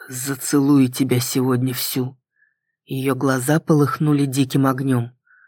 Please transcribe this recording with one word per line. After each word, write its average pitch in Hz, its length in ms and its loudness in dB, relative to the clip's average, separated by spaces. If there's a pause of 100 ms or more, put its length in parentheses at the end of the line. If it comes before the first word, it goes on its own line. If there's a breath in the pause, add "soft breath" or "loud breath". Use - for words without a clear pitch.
«Зацелую 135 800 2
тебя 127 300 0
сегодня 127 540 -2
всю». 127 440 -6 (680)
Ее 135 300 -4
глаза 131 440 0
полыхнули 147 680 2
диким 135 400 0
огнем. 131 520 -2 (300 soft breath)